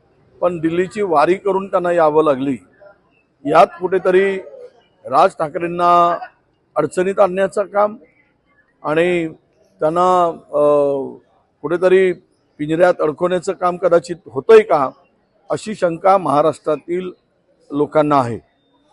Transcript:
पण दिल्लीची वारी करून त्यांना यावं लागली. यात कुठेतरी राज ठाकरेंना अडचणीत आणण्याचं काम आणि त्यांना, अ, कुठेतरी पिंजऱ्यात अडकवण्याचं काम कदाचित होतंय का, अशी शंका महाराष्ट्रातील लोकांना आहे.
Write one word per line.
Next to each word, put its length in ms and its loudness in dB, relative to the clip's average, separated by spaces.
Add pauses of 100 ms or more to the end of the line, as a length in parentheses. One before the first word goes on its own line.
(400)
पण 180 -2
दिल्लीची 440 -4
वारी 320 2
करून 320 -4
त्यांना 260 -2
यावं 320 2
लागली. 320 -2 (880)
यात 220 4 (140)
कुठेतरी 580 -2 (680)
राज 260 2
ठाकरेंना 880 0 (580)
अडचणीत 440 -2
आणण्याचं 440 0
काम 320 -4 (840)
आणि 460 -2 (520)
त्यांना, 460 2 (260)
अ, 80 -2 (1000)
कुठेतरी 500 2 (460)
पिंजऱ्यात 420 0
अडकवण्याचं 520 -2
काम 240 -4
कदाचित 400 0 (100)
होतंय 360 4
का, 280 0 (600)
अशी 240 -6
शंका 440 2
महाराष्ट्रातील 920 -2 (580)
लोकांना 500 0
आहे. 180 -4 (540)